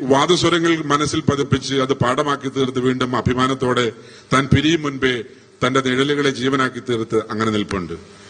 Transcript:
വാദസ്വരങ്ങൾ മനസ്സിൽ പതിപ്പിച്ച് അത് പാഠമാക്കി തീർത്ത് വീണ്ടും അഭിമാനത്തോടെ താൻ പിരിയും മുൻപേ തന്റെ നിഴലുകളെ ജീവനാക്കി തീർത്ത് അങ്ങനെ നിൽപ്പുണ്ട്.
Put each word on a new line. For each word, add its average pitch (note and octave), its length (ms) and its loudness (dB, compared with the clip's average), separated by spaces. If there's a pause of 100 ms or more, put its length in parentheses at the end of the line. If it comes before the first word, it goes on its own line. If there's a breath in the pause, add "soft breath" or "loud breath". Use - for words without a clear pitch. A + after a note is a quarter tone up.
വാദസ്വരങ്ങൾ D#3+ 800 2
മനസ്സിൽ D3 360 0
പതിപ്പിച്ച് C#3 540 0
അത് C3+ 180 0
പാഠമാക്കി C3+ 560 0
തീർത്ത് B2+ 300 -2
വീണ്ടും B2+ 380 0
അഭിമാനത്തോടെ B2 760 0 (400 loud breath)
താൻ C3+ 220 2
പിരിയും D3+ 280 2
മുൻപേ C3 420 -2 (420 loud breath)
തന്റെ C3 140 2
നിഴലുകളെ C#3 500 0
ജീവനാക്കി B2+ 480 -2
തീർത്ത് A2+ 520 -2
അങ്ങനെ A2 200 0
നിൽപ്പുണ്ട്. F#2+ 420 -2 (380 loud breath)